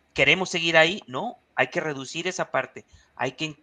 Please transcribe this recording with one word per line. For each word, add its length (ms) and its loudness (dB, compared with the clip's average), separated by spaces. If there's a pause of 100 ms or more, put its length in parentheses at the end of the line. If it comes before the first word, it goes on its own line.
(120)
¿Queremos 380 2
seguir 260 0
ahí? 300 6
No, 320 -8 (180)
hay 120 0
que 120 -4
reducir 480 -6
esa 220 -6
parte, 340 -6 (320)
hay 160 -4
que 300 -8